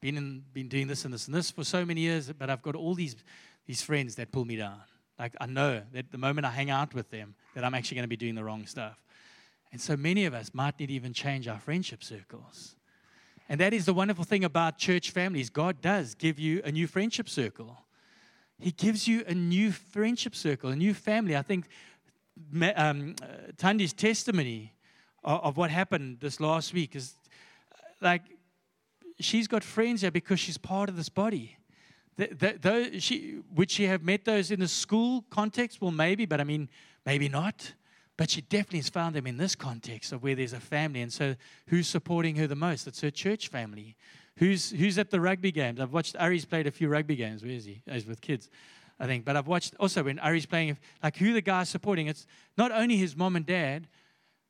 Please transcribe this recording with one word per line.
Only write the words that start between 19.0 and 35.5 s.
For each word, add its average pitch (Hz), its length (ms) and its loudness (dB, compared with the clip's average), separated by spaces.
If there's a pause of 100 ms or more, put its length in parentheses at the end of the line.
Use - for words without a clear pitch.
you 226 180 4
a 175 80 -2
new 180 380 4
friendship 220 600 -2
circle, 135 360 -2
a 131 60 0
new 190 180 4
family. 214 420 2
I 139 60 0
think 180 260 -2 (840)
Ma-, 170 260 2
um, 151 460 2
uh, - 340 -16
Tandi's 196 360 4
testimony 156 800 0 (480)
of, 156 200 2
of 143 140 0
what 170 140 2
happened 151 500 0
this 139 200 -6
last 156 320 0
week 170 240 -2
is, 131 180 -10 (580)
uh, - 40 -20 (240)
like, 175 220 4 (960)
she's 220 280 2
got 214 160 0
friends 226 380 0
here 185 100 2
because 175 300 2
she's - 180 -4
part 196 300 -2
of 185 80 -6
this 165 120 -6
body. 190 480 -2 (600)
The, 202 100 0
the, 190 340 0
though 220 380 2
she, - 400 -4 (160)
would 180 160 4
she 202 140 2
have 185 180 2
met 196 220 2
those 202 260 2
in 202 100 0
the 185 80 2
school 233 640 2
context? 214 500 0